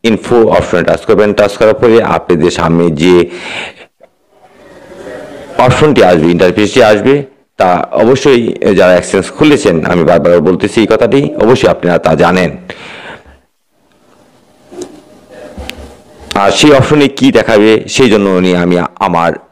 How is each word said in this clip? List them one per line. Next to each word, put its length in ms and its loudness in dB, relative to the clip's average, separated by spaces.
ইনফো 440 0
অপশনে 360 0
টাচ 220 -2
করবেন। 280 2
টাচ 240 0
করার 160 2
পরে 300 2
আপনাদের 480 -2
সামনে 380 0
যে 400 2
অপশনটি 460 2
আসবে, 280 2
ইন্টারফেসটি 520 0
আসবে, 400 2
তা 340 0
অবশ্যই 600 0
যারা 260 4
AdSense 360 -4
খুলেছেন, 480 0
আমি 180 0
বারবার 380 2
বলতেছি 400 -2
এই 60 2
কথাটি, 480 0
অবশ্যই 320 2
আপনারা 300 0
তা 180 0
জানেন। 420 0
আর 160 0
সেই 200 2
অপশনে 360 2
কি 240 0
দেখাবে 560 2
সেই 220 0
জন্য 200 2
উনি 260 0
আমি 220 0
আমার 380 -2